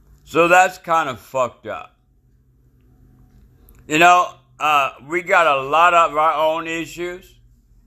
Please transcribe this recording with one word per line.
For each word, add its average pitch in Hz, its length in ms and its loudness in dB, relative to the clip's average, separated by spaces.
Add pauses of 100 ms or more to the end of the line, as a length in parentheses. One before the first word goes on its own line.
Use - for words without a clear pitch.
(240)
So 165 240 0
that's 185 280 2
kinda 160 400 -4
fucked 120 500 -8
up. 92 300 -16 (1900)
You 156 120 -4
know, 180 360 4 (240)
uh, 143 320 -2 (160)
we 170 160 -6
got 175 240 2
a 139 160 0
lot 160 320 2
of 160 220 2
our 156 180 0
own 160 320 -2
issues, 165 720 -12 (480)